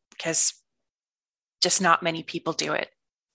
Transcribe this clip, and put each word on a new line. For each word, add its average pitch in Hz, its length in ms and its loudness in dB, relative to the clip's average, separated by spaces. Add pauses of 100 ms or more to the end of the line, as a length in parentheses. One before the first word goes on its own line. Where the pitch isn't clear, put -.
because - 440 0 (1080)
just 180 200 4
not 170 220 4
many 165 200 -4
people 165 280 -6
do 151 220 -4
it. - 160 -4 (460)